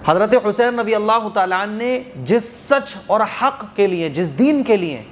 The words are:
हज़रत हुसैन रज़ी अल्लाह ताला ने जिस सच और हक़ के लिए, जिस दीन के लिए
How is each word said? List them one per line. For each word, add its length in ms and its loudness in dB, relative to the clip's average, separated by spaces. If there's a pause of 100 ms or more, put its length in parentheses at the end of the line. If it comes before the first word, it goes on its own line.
हज़रत 280 4 (100)
हुसैन 340 0
रज़ी 140 0
अल्लाह 360 0
ताला 380 0
ने 380 -4 (140)
जिस 300 0 (140)
सच 320 0 (140)
और 120 2 (100)
हक़ 320 -2 (120)
के 120 4
लिए, 220 -2
जिस 200 -2
दीन 340 2
के 140 4
लिए 340 -6